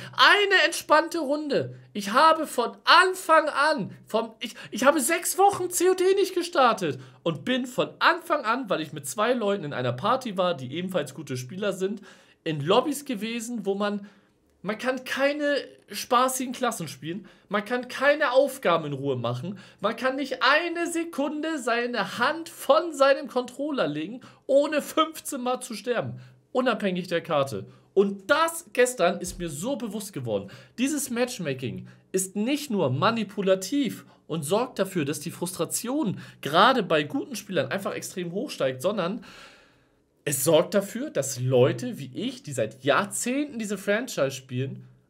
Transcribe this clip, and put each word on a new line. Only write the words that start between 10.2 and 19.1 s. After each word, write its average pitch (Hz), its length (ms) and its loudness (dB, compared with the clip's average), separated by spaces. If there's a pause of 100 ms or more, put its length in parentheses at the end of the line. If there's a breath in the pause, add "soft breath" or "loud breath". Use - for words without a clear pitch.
war, 180 200 2
die 131 180 -10
ebenfalls 175 400 -4
gute 143 220 -8
Spieler 190 360 -6
sind, 196 280 -6 (420 loud breath)
in 156 160 -4
Lobbys 226 460 2
gewesen, 226 600 -6
wo 196 100 0
man, 208 320 -4 (540 loud breath)
man 208 160 -6
kann 254 260 -4
keine 285 540 0 (320)
spaßigen 254 600 0
Klassen - 340 -2
spielen, 165 400 -10 (220 loud breath)
man 202 160 -2
kann 247 240 -4
keine 285 440 2
Aufgaben 196 520 4
in 143 80 -6
Ruhe 135 240 -2